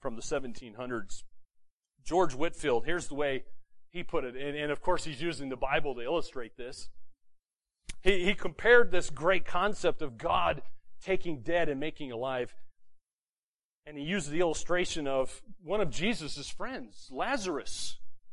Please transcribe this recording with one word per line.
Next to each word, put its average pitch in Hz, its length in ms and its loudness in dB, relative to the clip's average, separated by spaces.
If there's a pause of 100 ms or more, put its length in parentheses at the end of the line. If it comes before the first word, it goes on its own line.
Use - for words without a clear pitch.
from 113 160 -4
the 117 60 -6
seventeen 127 540 -4
hundreds, 120 500 -4 (800)
George 165 300 4
Whitfield, 127 520 2
here's 165 220 0
the 139 80 -4
way 139 280 0 (460)
he 175 140 -8
put 151 200 -2
it. 123 120 -8
And, 143 200 -6
and 147 160 -2
of 139 100 -2
course, 175 220 2
he's 143 180 -6
using 151 280 -4
the 131 80 -4
Bible 139 380 0
to 123 60 -8
illustrate 135 540 -4
this. - 340 -10 (1120)
He, 196 220 6
he 196 120 4
compared 226 560 6
this 175 180 6
great 165 340 4
concept 180 580 2
of 131 160 -4
God 175 440 0 (420)
taking 175 380 0
dead 165 260 2
and 139 120 0
making 151 320 -6
alive. 123 440 -4 (1300)
And 151 120 -14
he 143 60 -8
used 175 260 -2
the 156 100 0
illustration 170 680 2
of 135 340 0 (220)
one 196 180 0
of 165 80 2
Jesus' 143 600 -2
friends, 196 640 -8
Lazarus, 180 840 -2 (360)